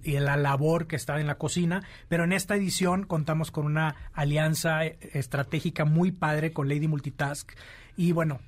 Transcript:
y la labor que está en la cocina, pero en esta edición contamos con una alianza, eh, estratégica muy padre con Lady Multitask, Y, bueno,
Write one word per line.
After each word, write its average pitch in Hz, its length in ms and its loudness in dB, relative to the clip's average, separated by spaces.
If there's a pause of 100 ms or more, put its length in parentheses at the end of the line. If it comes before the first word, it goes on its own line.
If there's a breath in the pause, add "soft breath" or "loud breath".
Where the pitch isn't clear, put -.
y 143 140 0
la 143 180 2
labor 147 520 2
que 160 80 -6
está 147 220 -4
en 151 80 0
la 147 120 -2
cocina, 175 460 0 (240 loud breath)
pero 170 160 2
en 175 100 2
esta 190 200 -2
edición 185 500 2
contamos 160 460 -2
con 151 140 -2
una 151 320 0 (160 loud breath)
alianza, 156 720 2
eh, 160 140 -6 (160)
estratégica 147 720 0
muy 170 260 4
padre 156 400 0
con 151 160 -2
Lady 147 180 0
Multitask, 143 640 -4 (460 loud breath)
Y, 175 160 4
bueno, 160 360 0